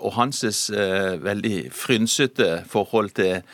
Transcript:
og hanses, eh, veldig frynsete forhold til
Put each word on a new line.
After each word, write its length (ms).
og 120
hanses, 560
eh, 480
veldig 560
frynsete 920
forhold 480
til 280